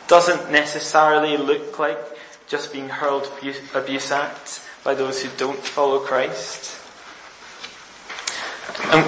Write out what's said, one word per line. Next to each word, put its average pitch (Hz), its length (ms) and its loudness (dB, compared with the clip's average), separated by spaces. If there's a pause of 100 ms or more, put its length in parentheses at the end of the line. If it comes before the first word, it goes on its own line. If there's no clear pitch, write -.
doesn't 175 440 6
necessarily 151 840 4
look 143 400 0
like 151 220 -2 (480)
just - 240 -6
being 135 180 -8
hurled 139 480 -2
abu-, 135 160 -8 (220)
abuse 135 360 -4
at - 500 -4 (220)
by 135 120 2
those 131 260 -2
who 131 160 -6
don't 135 220 -2
follow 135 400 2
Christ. - 800 -4 (2000)
And, 160 220 6